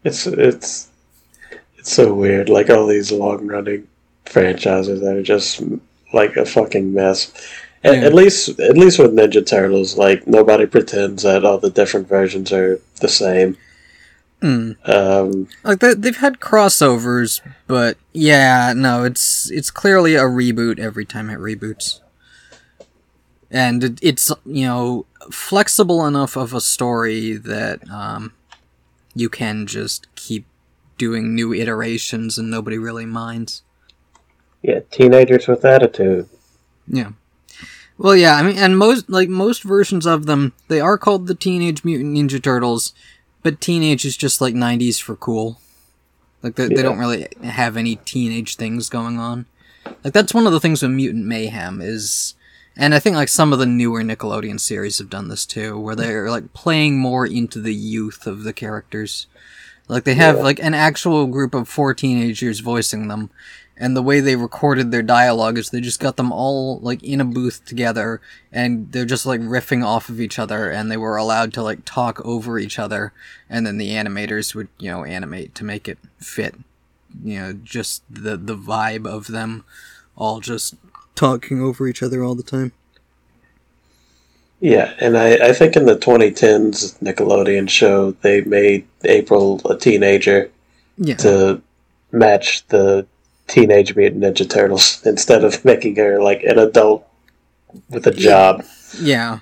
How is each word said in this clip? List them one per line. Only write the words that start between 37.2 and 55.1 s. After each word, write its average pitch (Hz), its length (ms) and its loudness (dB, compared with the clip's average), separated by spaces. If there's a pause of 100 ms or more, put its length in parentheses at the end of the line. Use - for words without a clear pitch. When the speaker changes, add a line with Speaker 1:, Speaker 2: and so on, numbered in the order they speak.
Speaker 2:
Well, 196 180 4
yeah, 165 200 8
I 147 80 2
mean, 190 160 0
and 190 180 4
most, 220 320 2
like, 185 220 0
most 196 320 -2
versions 196 420 0
of 160 220 0
them, 143 260 0 (160)
they 156 120 0
are 190 180 2
called 190 280 0
the 180 80 -4
Teenage 175 480 -4
Mutant 147 320 -4
Ninja 139 280 -2
Turtles, 123 500 -2 (500)
but 156 180 -4
teenage 156 440 -2
is 135 140 -6
just, - 220 -4
like, 127 140 -2
nineties 120 440 -2
for - 180 -12
cool. 113 440 -6 (840)
Like, 117 140 -10
they, 127 120 -2
they 127 80 0
Speaker 1:
Yeah. 131 60 2
Speaker 2:
don't 127 160 -2
really 120 300 -4 (140)
have 117 360 -4
any 113 180 -4
teenage 117 600 -8
things 113 340 -8
going 117 280 -8
on. 120 280 -10 (580)
Like, 139 80 -6
that's 214 220 0
one 226 120 4
of 180 60 2
the 156 80 0
things 160 220 0
with 127 80 -2
Mutant 120 340 -4
Mayhem 107 560 -10
is, 104 540 -8 (420)
and 147 180 2
I 147 40 4
think, 180 180 0
like, 143 120 0
some 151 240 2
of 127 80 0
the 127 60 0
newer 117 360 -2
Nickelodeon 107 580 -8
series 101 380 -8
have 98 100 -12
done 98 200 -12